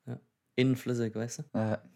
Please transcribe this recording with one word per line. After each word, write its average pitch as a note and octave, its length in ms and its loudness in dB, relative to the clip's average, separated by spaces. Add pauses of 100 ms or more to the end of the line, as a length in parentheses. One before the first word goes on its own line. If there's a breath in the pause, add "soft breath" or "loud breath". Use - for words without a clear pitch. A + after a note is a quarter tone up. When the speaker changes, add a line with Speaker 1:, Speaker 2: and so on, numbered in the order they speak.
Speaker 1:
Ja. B2 140 -10 (360)
Innen B2+ 220 4
flüssig, A#2+ 380 -2
weißt A2+ 240 -4 (140)
du? - 60 0
Speaker 2:
Äh, A2 180 0 (180)